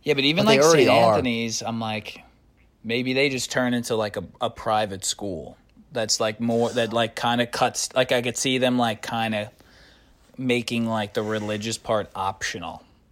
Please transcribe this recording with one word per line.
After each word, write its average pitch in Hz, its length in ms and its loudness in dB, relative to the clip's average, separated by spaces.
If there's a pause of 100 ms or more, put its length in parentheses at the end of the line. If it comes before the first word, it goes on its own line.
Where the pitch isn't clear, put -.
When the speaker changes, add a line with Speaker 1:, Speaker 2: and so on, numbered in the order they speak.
Speaker 1:
Yeah, 147 120 0
but 135 100 0
even, 165 200 2
Speaker 2:
But 214 60 6
they 135 80 8
Speaker 1:
like, 147 80 8
Speaker 2:
already 160 180 8
Speaker 1:
Saint 113 140 6
Speaker 2:
are. 113 160 6
Speaker 1:
Anthony's, 117 480 0
I'm 113 180 -4
like, 110 400 -8 (640)
maybe 123 300 -2
they 139 160 2
just 127 200 -4
turn 123 220 0
into, 117 240 -2
like, 107 220 -2
a, 92 60 -6 (160)
a 117 100 -2
private 107 560 -2
school. 87 500 -8 (360)
That's, 113 280 -2
like, 110 200 -2
more, 117 300 2
that, 113 220 0
like, 113 240 0
kinda 120 300 0
cuts, - 480 -2
like, 127 180 2
I 123 80 2
could 120 160 -4
see 131 220 0
them, 127 200 2
like, 113 220 0
kinda 110 500 -4 (880)
making, 120 480 0
like, 110 280 -2
the 113 80 0
religious 107 560 -4
part 107 360 -2
optional. 95 680 -6 (280)